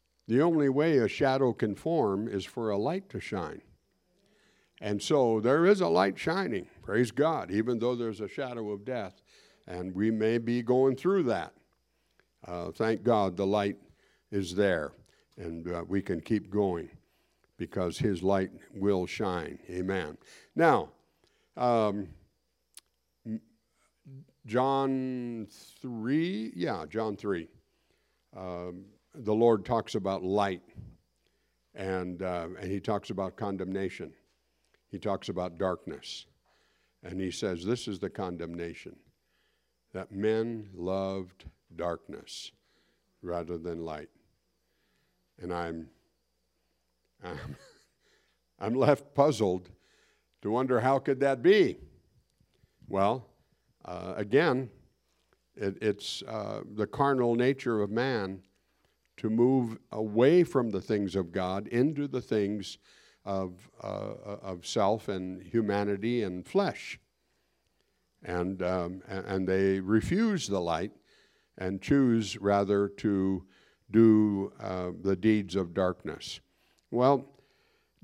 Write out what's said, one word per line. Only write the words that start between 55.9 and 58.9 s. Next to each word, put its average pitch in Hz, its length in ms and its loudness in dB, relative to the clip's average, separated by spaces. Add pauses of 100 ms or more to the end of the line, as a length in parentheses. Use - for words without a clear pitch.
uh, 107 400 -8 (120)
the 104 120 0
carnal 131 480 2
nature 123 480 2
of 101 80 -2
man 107 520 -2 (760)